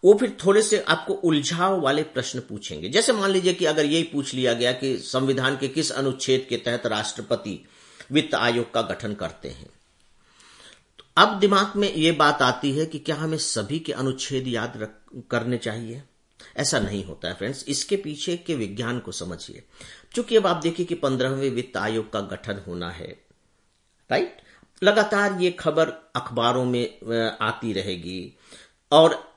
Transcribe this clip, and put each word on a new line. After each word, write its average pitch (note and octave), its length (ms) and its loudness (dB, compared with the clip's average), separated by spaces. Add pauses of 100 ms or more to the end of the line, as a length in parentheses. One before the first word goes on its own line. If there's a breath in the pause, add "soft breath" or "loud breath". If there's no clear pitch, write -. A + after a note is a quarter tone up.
वो F#3+ 100 10
फिर G#3+ 320 2
थोड़े G3 160 6
से G#3 180 2
आपको - 340 -2
उलझाव E3+ 680 2
वाले D3 220 2
प्रश्न B2+ 360 -6
पूछेंगे। F2+ 500 -10
जैसे A3 240 2
मान G3 180 0
लीजिए F#3 220 4
कि F3+ 120 0
अगर D3+ 200 2
यही D#3 180 2
पूछ C#3+ 300 -4
लिया B2+ 200 2
गया A#2+ 180 0
कि C3 260 -2
संविधान C3 600 0
के C3+ 100 -4
किस C#3 240 -2
अनुच्छेद C3 580 0
के A#2+ 80 -2
तहत A#2 280 -4
राष्ट्रपति G#2+ 800 -4 (460 loud breath)
वित्त D3+ 240 2
आयोग A#2+ 380 0
का A2+ 80 2
गठन G#2 320 -4
करते E2+ 360 -10
हैं, C2+ 200 -16 (1300 loud breath)
तो - 60 -20 (120)
अब G#3+ 220 6
दिमाग G3+ 400 2
में G3+ 140 0
ये D#3+ 180 4
बात D3 300 4
आती B2+ 300 2
है D3+ 140 0
कि D#3+ 140 -10
क्या D3+ 160 -4
हमें D#3+ 220 -4
सभी A#2 420 -4
के D#3+ 140 -8
अनुच्छेद C3 540 -4
याद A#2 300 -4
रख-, G#2+ 540 -14
करने A#2+ 260 -2
चाहिए? A#2 460 -8 (540 loud breath)
ऐसा C#3+ 220 0
नहीं G2 260 -4
होता F2 220 -10
है F2 60 -6
फ्रेंड्स, A#2+ 340 -8
इसके C#3+ 280 -4
पीछे E3+ 420 -6
के E3+ 180 -6
विज्ञान A#2 440 -4
को G2 120 -14
समझिए। - 520 -12 (520 loud breath)
चूंकि A#3+ 200 0
अब G3+ 120 6
आप E3+ 100 2
देखिए E3 280 -2
कि E3+ 100 -4
पन्द्रहवें C3+ 540 0
वित्त A#2+ 280 -4
आयोग G#2+ 360 -2
का G#2+ 60 -2
गठन F#2+ 480 -8
होना F2 220 -6
है, F2 360 -14 (840)
राइट? F4 260 0 (460 soft breath)
लगातार G3+ 580 4
ये F3+ 100 4
खबर E3 640 0
अखबारों A#2+ 500 0
में, B2 340 0
अ, A2+ 420 -2
आती A2 320 -2
रहेगी F#2 640 -6 (540 loud breath)
और D#3+ 460 6